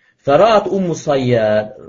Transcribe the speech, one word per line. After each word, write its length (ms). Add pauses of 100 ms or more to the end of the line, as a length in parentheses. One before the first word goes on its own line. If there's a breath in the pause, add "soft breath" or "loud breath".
(280)
Fəraat 400
Ummu 280
Sayyad, 840 (120)